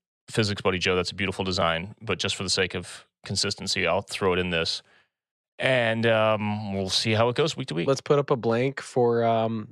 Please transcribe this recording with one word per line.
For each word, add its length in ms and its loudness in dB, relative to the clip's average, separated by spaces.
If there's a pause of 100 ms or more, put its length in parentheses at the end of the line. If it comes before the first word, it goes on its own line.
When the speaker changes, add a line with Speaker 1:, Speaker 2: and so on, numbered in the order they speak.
(300)
Speaker 1:
Physics 320 0
Buddy 180 0
Joe, 160 2
that's 160 0
a 40 -14
beautiful 300 -4
design, 560 0
but 180 -4
just 160 -2
for 80 -8
the 60 -4
sake 260 0
of 300 -10 (200)
consistency, 640 -2
I'll 160 2
throw 300 0
it 60 2
in 100 -2
this. 320 -2 (760)
And, 480 2
um, 680 2
we'll 160 -2
see 240 0
how 160 4
it 60 -2
goes 200 0
week 120 -8
to 80 -8
week. 120 -2
Speaker 2:
Let's 140 2
put 180 2
up 120 -2
a 40 4
blank 460 0
for, 420 2
um, 480 0